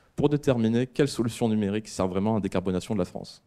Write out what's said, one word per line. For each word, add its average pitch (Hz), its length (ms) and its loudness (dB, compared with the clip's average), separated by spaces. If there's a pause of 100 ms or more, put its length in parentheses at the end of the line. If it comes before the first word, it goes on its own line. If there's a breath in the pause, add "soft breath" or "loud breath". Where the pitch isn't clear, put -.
(160 soft breath)
pour 143 120 2
déterminer 123 580 2
quelle 143 220 0
solution 117 400 -2
numérique 107 400 0
sert 95 200 -2
vraiment 98 240 0
à - 20 2
la 104 80 2
décarbonation 92 500 -2
de 104 60 0
la 90 80 0
France, - 400 -14